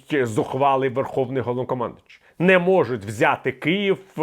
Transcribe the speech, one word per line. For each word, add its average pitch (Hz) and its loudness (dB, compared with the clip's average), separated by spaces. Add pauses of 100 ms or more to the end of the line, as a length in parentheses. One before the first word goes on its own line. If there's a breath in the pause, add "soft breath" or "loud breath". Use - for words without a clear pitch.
(120)
зухвалий 135 0
верховний 131 -2
головнокомандувач. 123 -6 (180 soft breath)
Не 185 6
можуть 143 2
взяти 127 0
Київ, 190 -2 (240)